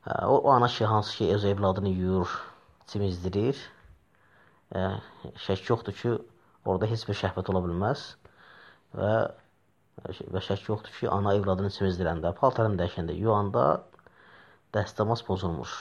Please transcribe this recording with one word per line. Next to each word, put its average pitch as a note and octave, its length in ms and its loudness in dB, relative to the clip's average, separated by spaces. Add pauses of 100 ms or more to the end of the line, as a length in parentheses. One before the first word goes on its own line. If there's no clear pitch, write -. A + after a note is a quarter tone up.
Hə, - 80 -4 (120)
o, C3 120 6
o C#3 140 4
ana B2 160 6
ki, A#2 180 0
hansı G#2+ 320 0
ki, A2 160 0
öz G2+ 120 2
evladını G2 440 2
yuyur, F#2 420 0 (560)
çimizdirir, G2 720 -2 (1120)
ə, F#2 140 -2 (580)
şək F#2+ 240 -2
yoxdur A2+ 300 -2
ki, A#2+ 160 -2 (520)
orada G2 220 0
heç A2 220 -4
bir G2+ 100 -2
şəhvət F#2+ 320 -2
ola F#2 140 2
bilməz F#2+ 400 -2 (920)
və, G2+ 160 0 (1200)
və F#2 140 -2
şək - 240 -4
yoxdur - 260 -4
ki, - 160 -2
ana G2+ 240 2
evladını G2 400 0
çimizdirəndə, F2 640 0
paltarını A2 400 2
dəyişəndə, E2+ 400 -2
yuyanda G#2 460 2 (1120)
dəstəmaz G#2+ 500 -2
pozulmur. F2 540 -4